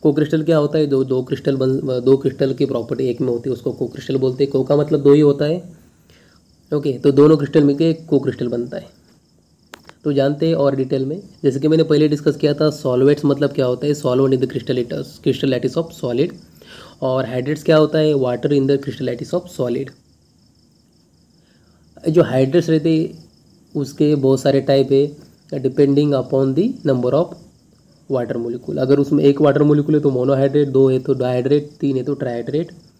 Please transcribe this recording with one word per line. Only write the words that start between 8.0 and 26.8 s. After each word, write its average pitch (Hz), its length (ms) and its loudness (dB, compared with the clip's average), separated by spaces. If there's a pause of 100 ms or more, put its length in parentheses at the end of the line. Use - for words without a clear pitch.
कोक्रिस्टल 131 420 -2
बनता 120 280 -6
है, - 120 -14 (1160)
तो 151 80 -2
जानते 147 360 0
हैं 165 60 2
और 143 220 0
detail 131 300 -2
में। 170 160 -8 (220)
जैसे 135 160 0
कि 151 80 0
मैंने 160 140 4
पहले 156 260 2
discuss 147 280 0
किया 147 180 0
था, 151 160 0
solvates 135 540 0
मतलब 139 280 0
क्या 135 140 -2
होता 127 200 -4
है? 147 60 0
Solvent 135 420 0
in 127 100 0
the 127 80 -8
crystal 127 260 -4
lattice, 117 380 -8 (100)
crystal - 220 -2
lattice 127 300 -2
of - 260 -8
solid। 127 300 -2 (680)
और 131 240 -2
hydrants 127 360 -6
क्या 160 140 4
होता 156 220 2
है? 156 140 2
Water 127 360 -2
in 143 180 2
the 139 120 0
crystal 127 300 -8
lattice 123 260 -8
of 180 160 -6 (100)
solid। 127 300 -6 (2250)
जो 165 140 4
hydrants 135 480 2
रहते 160 200 0
हैं - 340 -2 (520)
उसके 147 380 0
बहुत 135 260 2
सारे 139 200 2
type 139 320 2
है, 143 240 0 (460)
depending 143 520 2
upon 135 400 0
the 180 120 0 (200)